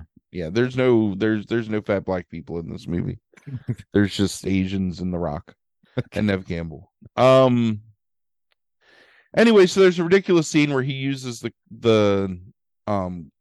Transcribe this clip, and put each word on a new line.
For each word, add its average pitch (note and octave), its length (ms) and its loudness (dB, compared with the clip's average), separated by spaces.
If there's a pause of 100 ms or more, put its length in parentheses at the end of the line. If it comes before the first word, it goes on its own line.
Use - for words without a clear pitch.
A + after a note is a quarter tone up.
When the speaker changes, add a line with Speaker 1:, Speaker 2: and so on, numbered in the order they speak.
(320)
Speaker 1:
Yeah, E2+ 200 -8
there's B2+ 260 -2
no, A2+ 380 2
there's, G#2+ 320 -2
there's A2+ 220 -4
no G#2+ 120 -4
fat G2 240 -4
black F#2 240 -6
people E2 300 -12
in E2+ 100 -12
this - 180 -14
movie. F2+ 320 -6 (260)
Speaker 2:
<laughs> - 480 -12
Speaker 1:
There's G2+ 220 2
just - 300 -2
Asians F#2+ 540 -2
in F2+ 100 -6
The F2+ 80 -6
Rock D#2+ 380 -8 (420)
Speaker 2:
Okay. - 220 -8
Speaker 1:
and G#2+ 80 0
Neve F#2+ 200 -2
Campbell. E2 440 -10 (240)
Um. B2 640 4 (1500)
Anyway, G#3+ 300 6
so F#3+ 140 0
there's F3+ 180 6
a F3+ 60 -2
ridiculous F3 440 2
scene D3 260 2
where C3 100 0
he C#3 100 -4
uses C3 460 -6
the, A#2 140 -10 (180)
the, G2+ 680 2 (460)
um, F2+ 560 -6